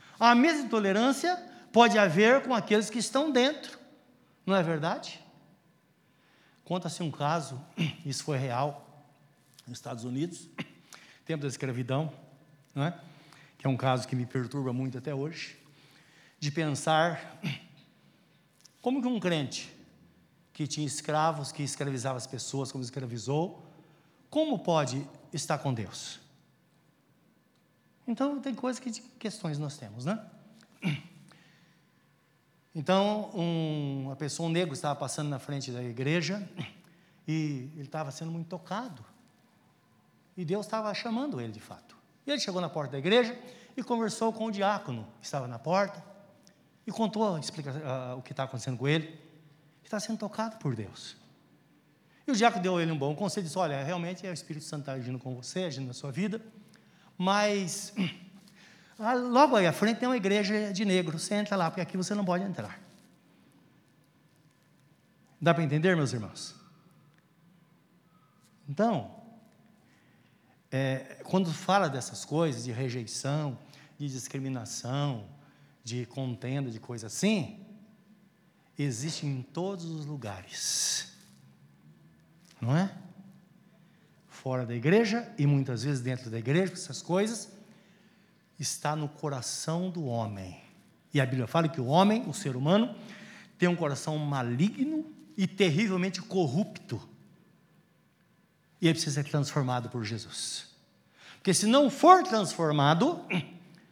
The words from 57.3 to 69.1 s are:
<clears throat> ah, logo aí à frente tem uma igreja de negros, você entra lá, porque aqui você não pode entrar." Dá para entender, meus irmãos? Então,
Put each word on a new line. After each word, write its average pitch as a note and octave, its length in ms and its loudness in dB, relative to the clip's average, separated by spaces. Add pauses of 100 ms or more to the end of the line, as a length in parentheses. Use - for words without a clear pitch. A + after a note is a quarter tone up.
<clears throat> - 540 -20
ah, A3 160 0
logo B3 420 6
aí F#3+ 120 6
à D3+ 60 4
frente A3 260 2
tem B3 80 0
uma B3+ 100 2
igreja G#3 540 2
de G3+ 140 0
negros, E3+ 380 2
você - 120 -2
entra G#3 200 0
lá, E3+ 140 2
porque F3+ 120 -4
aqui F3 160 -4
você F#3 180 -2
não G#3 80 0
pode F3+ 200 2
entrar." C3 360 -8 (2500)
Dá E3 120 6
para E3 100 4
entender, D#3 340 4
meus C#3 160 2
irmãos? G#2 420 -8 (2250)
Então, F3+ 440 0 (1600)